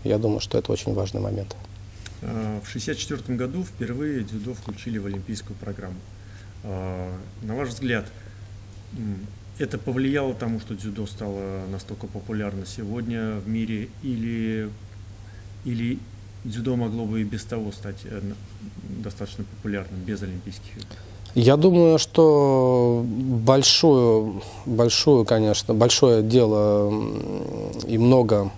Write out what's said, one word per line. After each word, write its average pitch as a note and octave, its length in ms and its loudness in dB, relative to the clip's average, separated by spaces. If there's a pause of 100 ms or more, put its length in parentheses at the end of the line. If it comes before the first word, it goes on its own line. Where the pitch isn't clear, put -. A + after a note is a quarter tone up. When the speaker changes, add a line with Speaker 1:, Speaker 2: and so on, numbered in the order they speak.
Speaker 1:
Я G#2+ 160 2
думаю, G#2+ 200 0
что - 180 -4
это A2 140 -2
очень G#2+ 220 -2
важный G2 280 -4
момент. G2+ 340 -6 (680)
Speaker 2:
А, A2 420 -6
в - 60 -14
шестьдесят C3 300 -6
четвертом B2+ 380 -6
году C3 260 -4
впервые B2+ 600 -6
дзюдо G#2+ 300 -8
включили A2 460 -8
в G2+ 80 -6
олимпийскую G2 500 -8
программу. G2 380 -10 (680)
А, F#2 480 -8 (300)
на A2 140 -6
ваш C3+ 140 -4
взгляд, A#2 360 -4 (880)
м, G2+ 320 -8 (340)
это C3+ 180 -6
повлияло C3+ 560 -2
тому, A2+ 280 -4
что A2 120 -10
дзюдо G#2 320 -8
стало G2 640 -8
настолько G2+ 380 -10
популярно G2+ 580 -6
сегодня A2+ 760 -6
в F#2+ 80 -8
мире, A2 420 -4 (140)
или, A2+ 680 -4 (960)
или A#2 340 -2 (460)
дзюдо A#2+ 320 -2
могло A#2 280 -2
бы A2 160 -2
и G#2+ 40 0
без G#2 180 -6
того A2 300 -6
стать, G2 320 -10
э, G#2 140 -8
н-, G2+ 160 -6 (680)
достаточно G#2 400 -8
популярным, G2 560 -6
без F#2+ 240 -6
Олимпийских F#2 540 -10
игр? - 80 -12 (500)
Speaker 1:
Я A#2+ 220 8
думаю, E3 420 8
что C3 1080 6
большую, A#2+ 1400 4 (240)
большую, A#2+ 600 4
конечно, A2 480 2
большое A#2 500 8
дело, G#2+ 680 6
м, G#2+ 840 -4 (140)
и A2+ 120 0
много A2 600 6